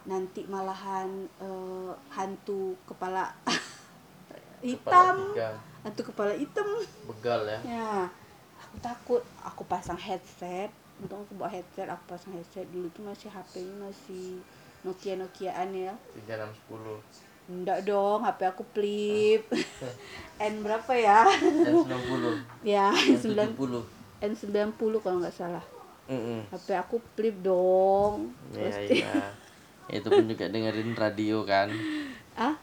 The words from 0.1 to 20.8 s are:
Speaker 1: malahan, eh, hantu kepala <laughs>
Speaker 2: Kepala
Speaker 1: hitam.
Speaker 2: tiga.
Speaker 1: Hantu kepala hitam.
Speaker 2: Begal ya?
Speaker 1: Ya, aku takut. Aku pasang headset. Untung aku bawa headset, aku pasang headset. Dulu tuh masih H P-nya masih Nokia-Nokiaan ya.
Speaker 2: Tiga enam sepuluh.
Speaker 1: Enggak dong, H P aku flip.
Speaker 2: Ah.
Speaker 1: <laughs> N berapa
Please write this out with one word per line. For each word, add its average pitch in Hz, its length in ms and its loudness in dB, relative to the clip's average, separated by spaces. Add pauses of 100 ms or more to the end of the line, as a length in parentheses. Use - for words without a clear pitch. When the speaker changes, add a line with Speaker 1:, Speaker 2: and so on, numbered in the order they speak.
Speaker 1:
malahan, 190 600 -6 (300)
eh, 185 540 -10 (180)
hantu 190 640 -6 (100)
kepala 185 460 -4 (160)
<laughs> - 160 -2 (960)
Speaker 2:
Kepala - 80 -12
Speaker 1:
hitam. 370 520 6 (120)
Speaker 2:
tiga. 415 200 -2 (340)
Speaker 1:
Hantu 214 240 -8
kepala 208 260 -2
hitam. 403 320 -4 (400)
Speaker 2:
Begal - 400 -2
ya? 107 160 -4
Speaker 1:
Ya, 226 320 -4 (640)
aku - 220 -20
takut. 240 420 -2 (220)
Aku - 180 -12
pasang 175 380 -4
headset. 185 720 -8 (260)
Untung 196 240 -12
aku 202 160 -16
bawa 170 140 -6
headset, 185 340 -10
aku - 240 -10
pasang 180 240 -14
headset. 175 320 -12
Dulu 175 240 -10
tuh 214 140 -16
masih 202 240 -14
H 190 240 -14
P-nya 185 260 -12
masih 185 600 -12 (440)
Nokia-Nokiaan 185 840 -6
ya. 190 240 -6 (220)
Speaker 2:
Tiga 110 200 -10
enam 107 160 -8
sepuluh. 110 460 -12 (480)
Speaker 1:
Enggak 180 380 -4
dong, 202 400 2
H 208 80 2
P - 100 -4
aku 185 240 -2
flip. 208 840 2
Speaker 2:
Ah. - 420 -4 (480)
Speaker 1:
<laughs> 214 80 0
N 214 140 -6
berapa 220 280 -2